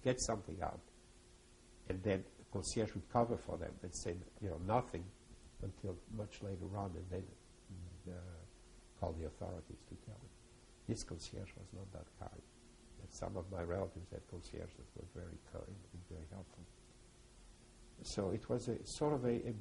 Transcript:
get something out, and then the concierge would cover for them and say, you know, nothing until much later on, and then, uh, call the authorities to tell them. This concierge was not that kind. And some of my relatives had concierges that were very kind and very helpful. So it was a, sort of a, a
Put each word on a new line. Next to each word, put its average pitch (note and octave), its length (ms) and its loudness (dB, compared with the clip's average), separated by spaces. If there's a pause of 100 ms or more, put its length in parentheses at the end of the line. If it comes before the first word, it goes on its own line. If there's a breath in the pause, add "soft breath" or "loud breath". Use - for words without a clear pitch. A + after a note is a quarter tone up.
get B2+ 160 8
something - 420 2
out, - 180 0 (1080)
and F#2 140 2
then F#2+ 200 8 (140)
the - 140 -16
concierge G#2 420 4
would - 180 -2
cover A#2 260 8
for E2+ 200 -2
them E2 140 -2 (100)
and F2+ 140 -4
say, F2 200 0 (260)
you G2+ 80 2
know, D#2 180 0
nothing G#2+ 360 6 (600)
until F#2+ 320 -2 (220)
much G#2 260 -4
later F#2 320 -2
on, G2 200 0
and F2 140 -4
then, F#2 140 0 (840)
uh, - 20 -4 (880)
call E2+ 140 4
the E2 120 0
authorities F2 640 -4
to E2 80 -8 (100)
tell G#2+ 100 -8
them. - 180 -14 (560)
This A2 140 0
concierge F#2+ 520 -6
was F#2 180 -12
not F#2+ 200 -8
that - 140 -8 (120)
kind. F#2+ 220 -8 (600)
And F#2 100 -10
some F#2+ 260 -2
of F2+ 120 0
my F#2 140 2
relatives F2 480 2
had - 180 -6
concierges E2+ 460 -6
that - 400 -10
were E2 60 -4
very E2 160 -6 (160)
kind E2 140 -4
and F#2+ 420 -10
very E2 220 -6
helpful. F#2+ 320 -10 (1400)
So F#2+ 300 4
it - 180 2
was B2 180 4
a, - 180 2
sort D3 280 4
of C3 100 6
a, A#2+ 240 6
a A#2+ 140 2